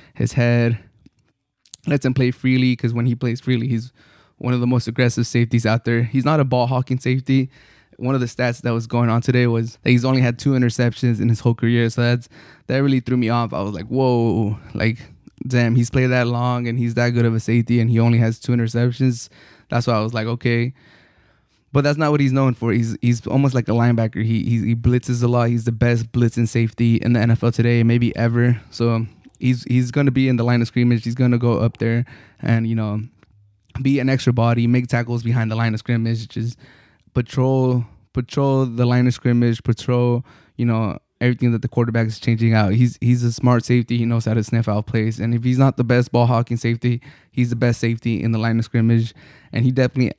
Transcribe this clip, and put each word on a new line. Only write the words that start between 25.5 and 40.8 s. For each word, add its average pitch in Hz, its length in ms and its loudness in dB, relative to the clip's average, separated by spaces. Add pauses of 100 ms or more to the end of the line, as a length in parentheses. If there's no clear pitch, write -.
He's 113 140 -2
the 117 80 -2
best 117 400 0
blitzing 117 360 0
safety 117 480 0
in - 160 0
the 117 80 2
N 117 100 2
F 113 120 2
L 117 100 2
today, 117 300 2
maybe 117 340 2
ever. 120 420 2 (120)
So 113 360 -2 (320)
he's, 123 260 -2
he's 123 260 0
gonna 143 200 0
be 131 180 0
in 127 80 2
the 117 80 -2
line 120 180 2
of 113 60 -2
scrimmage. 120 360 0
He's 117 100 -4
gonna 123 220 2
go 120 220 0
up 113 180 0
there 117 300 -2 (340)
and, 113 260 0
you 113 80 -2
know, 107 280 -4 (800)
be 135 160 0
an 131 100 0
extra 131 240 2
body, 117 340 2
make 123 200 2
tackles 120 360 -4
behind 113 280 -2
the 110 60 -4
line 117 180 0
of 107 60 -6
scrimmage, 113 480 -2
just 113 280 -6 (560)
patrol, 127 720 0 (300)
patrol 135 500 0
the 123 220 0
line 123 200 2
of 123 60 2
scrimmage, 120 500 0
patrol, 123 640 0 (320)
you 120 80 -2
know, 110 340 -2 (220)